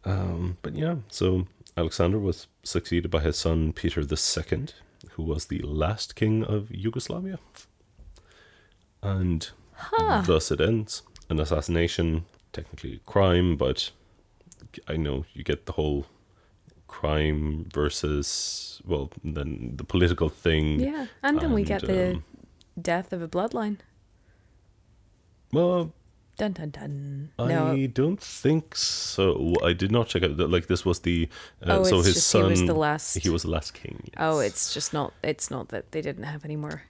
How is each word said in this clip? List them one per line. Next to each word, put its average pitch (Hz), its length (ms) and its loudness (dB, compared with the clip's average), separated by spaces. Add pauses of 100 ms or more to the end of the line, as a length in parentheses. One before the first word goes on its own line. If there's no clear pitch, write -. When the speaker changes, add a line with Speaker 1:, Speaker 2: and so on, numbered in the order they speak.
Speaker 1:
Um, 90 580 -2
but - 140 -8
yeah, 160 200 -2 (120)
so 92 380 0 (300)
Alexander 87 440 2
was 95 260 -2 (160)
succeeded 85 480 -2
by 80 100 2
his 78 160 0
son 82 360 2
Peter - 320 -2
the 73 120 -2
Second, - 580 -2 (380)
who 80 120 -6
was 76 220 -2
the - 160 -6
last 76 520 -2
king 110 300 2
of 104 260 -2
Yugoslavia. 165 720 -6 (1600)
And 92 460 0 (260)
Speaker 2:
Huh. 427 500 2
Speaker 1:
thus 82 280 4
it 71 80 -2
ends. 107 420 0 (260)
An 78 120 0
assassination, 82 840 0 (280)
technically - 420 -12
a - 160 -20
crime, 90 460 4
but 65 340 0 (960)
I 76 100 -4
know 73 280 -2 (100)
you - 80 -12
get - 240 -4
the - 60 -10
whole 73 340 -2 (800)
crime 76 880 0
versus, - 1120 -4
well, 71 240 -2 (140)
then 71 520 -6
the 67 80 -10
political 87 440 4
thing. 78 520 2
Speaker 2:
Yeah, 285 260 -2 (160)
and 294 180 2
then 320 120 2
we 208 100 2
Speaker 1:
And, 190 60 -2
Speaker 2:
get 196 140 -2
the 185 300 2
Speaker 1:
um, - 120 -6 (560)
Speaker 2:
death 175 320 -2
of 180 100 -6
a 165 60 -8
bloodline. 208 500 -2 (1700)
Speaker 1:
Well, 170 400 2 (460)
Speaker 2:
Dun, 208 140 -2
dun, 160 160 -8
dun. 139 720 -10
Speaker 1:
I 120 100 0
Speaker 2:
No. 156 380 2
Speaker 1:
don't 143 340 2
think - 560 0
so. - 800 2 (100)
I 87 80 6
did 95 180 2
not 117 180 4
check 87 140 0
out. 78 160 0
Like, 85 280 2
this 92 180 0
was 90 160 2
the, 85 300 0 (320)
uh, 95 160 4
Speaker 2:
Oh, 95 60 4
Speaker 1:
so 92 140 6
Speaker 2:
it's 87 100 6
Speaker 1:
his 90 80 6
Speaker 2:
just - 180 2
he 101 80 8
was 92 160 6
Speaker 1:
son, 90 80 4
Speaker 2:
the - 80 2
last. 151 420 0
Speaker 1:
he 90 140 0
was 82 120 0
the 87 80 -4
last 80 220 -4
king, - 460 -14
Speaker 2:
Oh, 160 220 2
Speaker 1:
yes. 104 100 0
Speaker 2:
it's - 240 -2
just - 180 -4
not, 147 220 -4 (100)
it's - 260 -4
not 131 200 -8
that - 220 -10
they 156 100 -6
didn't 139 220 -8
have 151 200 -10
any 151 120 -6
more. 151 340 -8